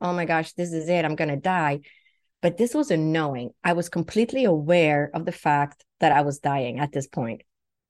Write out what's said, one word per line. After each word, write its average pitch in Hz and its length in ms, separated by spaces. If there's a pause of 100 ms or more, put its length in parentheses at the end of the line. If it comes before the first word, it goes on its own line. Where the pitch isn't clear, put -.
"Oh 180 120
my 175 120
gosh, 160 300
this 175 180
is 160 160
it, 170 160
I'm 151 100
gonna 151 220
die." 151 440 (640)
But 175 140
this 240 180
was 302 160
a 175 60
knowing. 156 560 (100)
I 175 120
was 170 140
completely 233 560
aware 156 680
of 165 100
the 180 80
fact 143 520 (160)
that 156 120
I 147 100
was 143 180
dying 135 380
at 143 140
this 135 140
point. 113 360 (480)